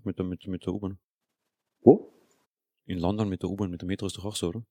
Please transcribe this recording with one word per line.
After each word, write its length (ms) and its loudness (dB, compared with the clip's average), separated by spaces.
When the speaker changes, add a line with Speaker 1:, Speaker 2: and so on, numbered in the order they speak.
Speaker 1:
Mit 120 -4
der, 80 -2
mit, 220 -8
mit 180 -8
der 80 -2
U-Bahn. 240 -6
Speaker 2:
Wo? 260 8
Speaker 1:
In 140 -4
London 280 0
mit 160 -4
der 60 -4
U-Bahn, 200 -4
mit 120 -8
der 60 -8
Metro 200 -4
ist 100 -8
doch 80 -10
auch 100 -8
so, 120 -4
oder? 240 -6